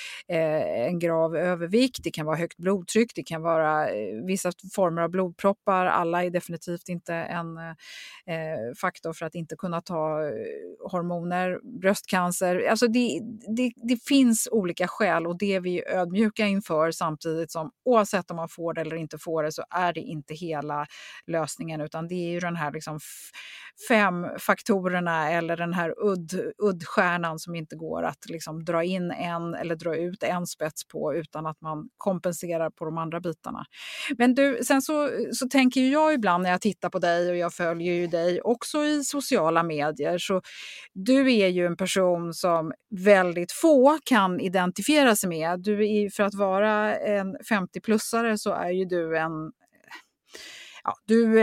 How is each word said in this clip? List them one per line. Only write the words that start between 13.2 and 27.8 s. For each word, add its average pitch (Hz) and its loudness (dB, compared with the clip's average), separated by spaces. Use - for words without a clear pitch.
det, 247 0
det 240 0
finns 254 6
olika 180 0
skäl, 170 2
och 175 -4
det 202 0
är 190 0
vi 180 -2
ödmjuka 202 0
inför, 170 0
samtidigt 160 -4
som 156 -8
oavsett 214 2
om 170 -8
man 165 -6
får 165 -6
det 160 -4
eller 156 -6
inte 156 -10
får 160 -2
det 156 -2
så - -8
är 175 0
det 165 -8
inte 156 -10
hela 147 -6
lösningen, 160 -4
utan 160 -8
det 180 -8
är 175 -4
ju 175 -4
den 175 -4
här 147 -4
liksom 156 -8
f-, - -16
fem 180 2
faktorerna 180 0
eller 170 -2
den 170 -4
här 170 -2
udd-, 175 -2
uddstjärnan 175 0
som 175 -10
inte 160 -10
går 160 -6